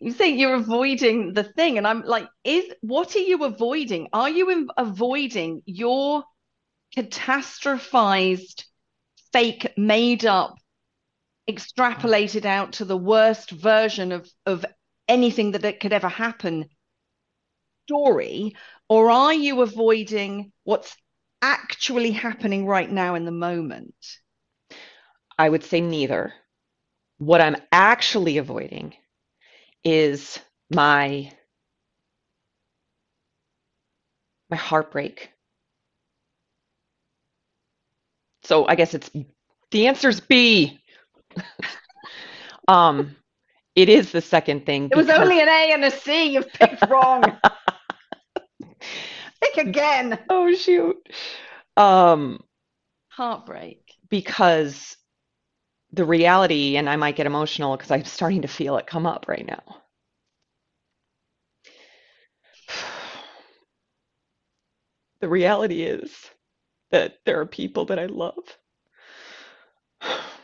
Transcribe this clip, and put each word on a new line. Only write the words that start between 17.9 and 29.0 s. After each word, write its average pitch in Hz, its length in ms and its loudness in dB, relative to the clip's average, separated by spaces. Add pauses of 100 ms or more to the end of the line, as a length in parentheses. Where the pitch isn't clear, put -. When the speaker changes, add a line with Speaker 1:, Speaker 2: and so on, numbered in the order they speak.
Speaker 1:
or 220 200 6
are 269 220 4
you 285 300 0
avoiding 208 880 -2 (120)
what's - 300 -4 (480)
actually 247 720 -4
happening 208 540 -6
right 196 240 0
now 180 260 -2
in 170 100 -6
the 170 60 -8
moment? 170 600 -8 (1400)
Speaker 2:
I 160 100 4
would 156 160 0
say 170 180 -2
neither. 143 500 -4 (840)
What 165 240 4
I'm 151 140 0 (160)
actually 190 640 2
avoiding - 560 -10 (880)